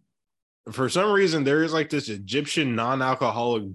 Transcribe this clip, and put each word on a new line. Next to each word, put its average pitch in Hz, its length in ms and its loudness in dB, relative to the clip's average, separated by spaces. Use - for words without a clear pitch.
for 131 160 0
some 202 240 2
reason, 165 320 4
there 147 180 4
is, 160 120 0
like, 156 160 -2
this 147 180 -2
Egyptian 120 640 -2
non-alcoholic 120 920 0